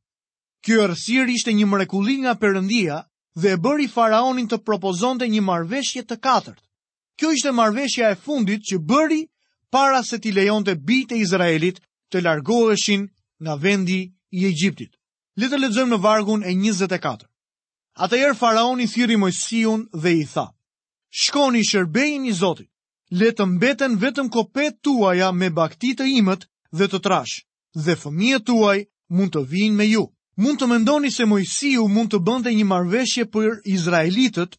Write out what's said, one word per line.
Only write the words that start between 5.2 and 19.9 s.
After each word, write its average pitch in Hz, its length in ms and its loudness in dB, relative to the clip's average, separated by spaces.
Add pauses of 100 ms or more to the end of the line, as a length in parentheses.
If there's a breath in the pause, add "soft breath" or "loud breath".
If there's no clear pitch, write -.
një 214 180 2
marrëveshje 190 580 -4
të 226 140 -10
katërt. 233 440 -2 (560)
Kjo 320 180 0
ishte 269 180 0
marrëveshja 233 560 2
e 190 80 -2
fundit 214 460 -2
që 190 140 -4 (120)
bëri 311 300 2 (500)
para 262 320 2
se 233 160 -6
t'i 220 140 -4
lejonte 196 420 2
bijtë 233 420 -2
e 220 80 0
Izraelit 175 560 0 (300)
të 180 140 -2
largoheshin 202 840 0 (320)
nga 160 140 -6
vendi 185 460 0 (300)
i 185 160 -2
Egjiptit. 175 500 -4 (400)
Le 240 120 -2
të 277 140 -2
lexojmë 247 320 0
në 202 80 0
vargun 214 420 2
e 180 100 -4
njëzet 190 380 -2
e 175 60 -2
katër. 131 300 -8 (720)
Atëherë 247 380 0
faraoni 240 520 2
thirri 233 260 0
Mojsiun 220 760 0